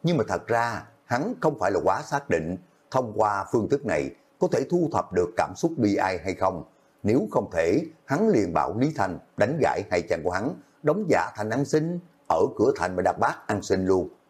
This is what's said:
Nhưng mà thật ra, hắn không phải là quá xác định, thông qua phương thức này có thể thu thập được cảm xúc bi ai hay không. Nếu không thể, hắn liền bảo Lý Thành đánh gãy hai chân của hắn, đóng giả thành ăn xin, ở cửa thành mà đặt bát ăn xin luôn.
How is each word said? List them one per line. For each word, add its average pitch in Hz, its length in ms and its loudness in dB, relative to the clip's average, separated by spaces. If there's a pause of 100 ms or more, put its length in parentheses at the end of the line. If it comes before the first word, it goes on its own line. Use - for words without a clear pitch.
Nhưng 170 140 2
mà 113 100 2
thật 95 200 -4
ra, 117 400 -2 (180)
hắn 151 360 -2
không 151 180 0
phải 95 120 2
là 90 120 2
quá 95 180 2
xác - 280 -6
định, 85 280 -2 (340)
thông 123 240 -2
qua 104 360 2
phương 107 180 0
thức 143 160 -2
này 76 240 -2 (300)
có 180 120 2
thể 135 180 0
thu 175 240 2
thập 92 200 -2
được 87 240 2
cảm 85 180 -2
xúc 165 220 -2
bi 104 180 2
ai 92 280 0
hay 95 120 -4
không. 92 280 -2 (400)
Nếu 107 280 2
không 110 200 0
thể, 87 300 2 (240)
hắn 190 240 0
liền 101 240 2
bảo 80 260 0
Lý 151 160 2
Thành 92 240 -2 (180)
đánh 160 240 2
gãy 87 300 2
hai 87 100 2
chân 82 220 -2
của 87 80 0
hắn, 110 220 -2 (300)
đóng 180 260 0
giả 92 260 2
thành 107 140 -4
ăn 135 160 0
xin, 165 340 0 (300)
ở 165 120 4 (160)
cửa 113 180 4
thành 92 200 -2
mà 92 60 -2
đặt 90 180 2
bát - 280 0
ăn 101 140 -2
xin 92 240 0
luôn. 92 240 2 (200)